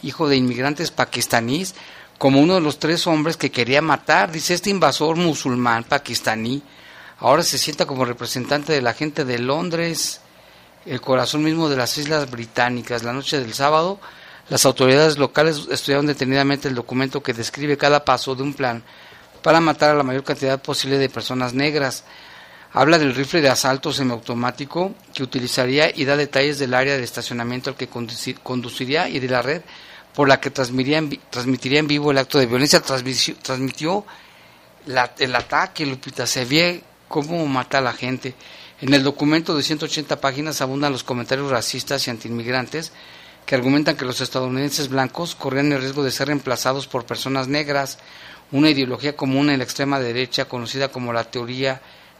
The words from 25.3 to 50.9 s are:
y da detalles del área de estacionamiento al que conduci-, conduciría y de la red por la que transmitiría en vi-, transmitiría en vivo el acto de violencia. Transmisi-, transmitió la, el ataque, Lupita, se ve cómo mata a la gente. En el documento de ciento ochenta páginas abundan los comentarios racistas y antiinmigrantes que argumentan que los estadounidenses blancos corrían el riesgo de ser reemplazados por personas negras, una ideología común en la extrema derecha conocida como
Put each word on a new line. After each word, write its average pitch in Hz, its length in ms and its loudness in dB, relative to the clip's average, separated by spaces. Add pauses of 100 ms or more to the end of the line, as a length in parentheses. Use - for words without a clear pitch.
y 151 120 -2
da 139 120 4
detalles 143 440 0
del 127 120 0
área 135 240 2
de 127 60 -4
estacionamiento 120 680 -6
al 131 60 -10
que 123 140 -8
conduci-, 120 500 -8
conduciría 131 680 -4
y 117 100 -6
de 123 100 -4
la 123 140 2
red 151 200 -4 (520)
por 143 140 4
la 135 120 8
que 139 100 -4
transmitiría 131 480 0
en 156 100 -2
vi-, 139 120 -10 (100)
transmitiría 131 500 0
en 151 80 0
vivo 147 240 2
el 139 60 4
acto 135 200 2
de 131 80 6
violencia. 143 340 4
Transmisi-, 131 640 -2
transmitió 151 640 -4 (800)
la, 127 320 0
el 127 160 0
ataque, 151 500 -2
Lupita, 127 440 -6
se 127 160 -2
ve 170 400 0 (240)
cómo 160 400 -2
mata 131 300 0
a - 20 4
la 120 120 0
gente. 127 440 -8 (420)
En 135 140 0
el 139 100 6
documento 151 540 0
de 139 60 0
ciento 156 240 -4
ochenta 147 340 -4
páginas 139 400 -4
abundan 139 320 0
los 120 100 -6
comentarios 135 480 -4
racistas 127 560 -2
y 131 40 -4
antiinmigrantes 120 840 -4 (540)
que - 80 0
argumentan 143 420 2
que 131 80 -6
los 123 160 -4
estadounidenses 131 720 -4
blancos 135 440 -2
corrían 139 380 0
el 135 80 0
riesgo 135 240 -4
de 131 60 0
ser 135 180 -4
reemplazados 131 580 -2
por 123 200 -6
personas 131 420 -4
negras, 143 500 -2 (540)
una 147 160 4
ideología 135 480 0
común 139 320 2
en 139 100 2
la 123 60 -2
extrema 139 340 -2
derecha 123 460 -2
conocida 127 440 -4
como 123 260 -6